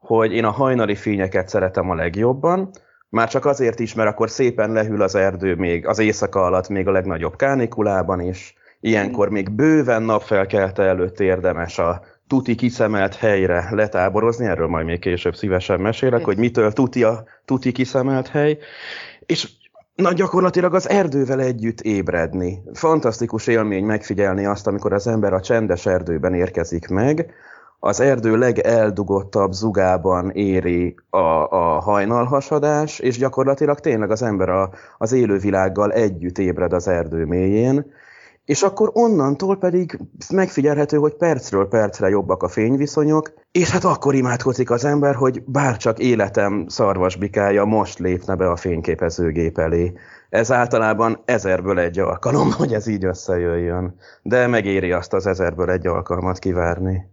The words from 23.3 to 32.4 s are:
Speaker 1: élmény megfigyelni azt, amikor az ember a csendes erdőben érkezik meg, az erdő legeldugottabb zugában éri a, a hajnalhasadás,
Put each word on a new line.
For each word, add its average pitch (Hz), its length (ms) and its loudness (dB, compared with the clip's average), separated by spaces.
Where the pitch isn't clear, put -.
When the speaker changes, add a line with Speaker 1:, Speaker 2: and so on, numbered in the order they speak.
Speaker 1:
élmény 107 380 2
megfigyelni 101 600 -2
azt, 101 220 -2
amikor 98 260 -2
az 101 140 -2
ember 107 260 0
a 95 80 0
csendes 107 440 0
erdőben 87 480 0
érkezik 87 540 -2
meg, 143 460 0
az - 140 0
erdő 113 380 4
legeldugottabb 104 1120 2
zugában 92 800 0
éri 90 640 0
a, 90 80 0
a 82 640 2
hajnalhasadás, 135 1200 0